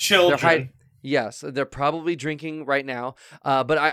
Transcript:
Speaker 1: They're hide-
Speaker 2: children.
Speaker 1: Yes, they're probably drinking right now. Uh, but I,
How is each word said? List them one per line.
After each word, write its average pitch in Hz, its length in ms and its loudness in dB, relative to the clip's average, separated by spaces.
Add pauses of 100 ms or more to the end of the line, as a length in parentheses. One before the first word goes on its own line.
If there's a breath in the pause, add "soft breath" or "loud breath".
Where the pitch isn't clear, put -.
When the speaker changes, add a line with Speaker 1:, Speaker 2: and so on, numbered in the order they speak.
Speaker 1:
They're 180 300 4
hide- 139 80 4
Speaker 2:
children. 160 340 2 (320)
Speaker 1:
Yes, 135 400 -2
they're 135 220 -2
probably 156 480 -2
drinking 151 500 -8
right 139 220 0
now. 123 300 -8 (280 soft breath)
Uh, 135 200 2
but 151 120 2
I, 151 160 4